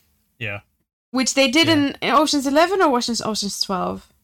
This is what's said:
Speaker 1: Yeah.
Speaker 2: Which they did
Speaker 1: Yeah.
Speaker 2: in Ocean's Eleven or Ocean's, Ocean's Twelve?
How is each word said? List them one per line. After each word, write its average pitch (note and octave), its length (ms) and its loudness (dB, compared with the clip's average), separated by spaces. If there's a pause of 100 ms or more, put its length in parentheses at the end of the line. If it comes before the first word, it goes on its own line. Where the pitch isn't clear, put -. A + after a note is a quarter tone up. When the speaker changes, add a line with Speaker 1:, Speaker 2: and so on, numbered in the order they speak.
(380)
Speaker 1:
Yeah. G#2 220 -8 (500)
Speaker 2:
Which B3+ 240 -2
they C4+ 160 2
did D#4 180 4
Speaker 1:
Yeah. E4 60 4 (280)
Speaker 2:
in F#3+ 100 -2
Ocean's C#4 340 2
Eleven F4 360 2
or C#4+ 140 2
Ocean's, A#3 260 -4
Ocean's G3+ 380 -6
Twelve? F#3 480 -6 (160)